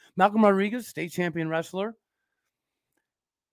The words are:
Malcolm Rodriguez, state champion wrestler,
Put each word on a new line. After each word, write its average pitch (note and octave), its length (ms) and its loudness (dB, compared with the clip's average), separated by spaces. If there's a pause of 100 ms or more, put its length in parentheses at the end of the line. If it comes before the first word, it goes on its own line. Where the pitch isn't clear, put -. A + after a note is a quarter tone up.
(160)
Malcolm G#3 280 4
Rodriguez, G#3 420 2
state - 260 -10
champion E3+ 360 -4
wrestler, F3+ 480 -6 (1600)